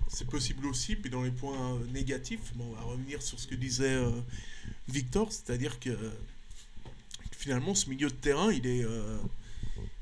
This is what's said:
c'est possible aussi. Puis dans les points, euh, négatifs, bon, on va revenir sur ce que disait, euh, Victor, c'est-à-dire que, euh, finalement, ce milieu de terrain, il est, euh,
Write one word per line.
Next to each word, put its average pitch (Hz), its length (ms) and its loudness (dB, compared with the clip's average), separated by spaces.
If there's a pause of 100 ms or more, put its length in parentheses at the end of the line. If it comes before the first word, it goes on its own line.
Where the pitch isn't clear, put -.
c'est - 200 -2
possible 135 380 0
aussi. 139 300 0
Puis 123 140 -2
dans 127 120 0
les 127 80 2
points, 135 260 -2 (180)
euh, 120 40 0 (160)
négatifs, 135 600 -2
bon, 120 140 -4
on 113 40 -8
va 113 80 -8
revenir 131 400 -4
sur - 160 -4
ce - 80 -6
que 131 80 -6
disait, 131 400 2
euh, 123 160 4 (760)
Victor, 139 420 2
c'est-à-dire 123 480 -2
que, 127 120 -2
euh, 110 200 -2 (1200)
finalement, 139 420 2
ce 143 140 4
milieu 135 200 2
de 127 60 0
terrain, 147 380 6
il 127 140 2
est, 123 180 4
euh, 110 320 0 (840)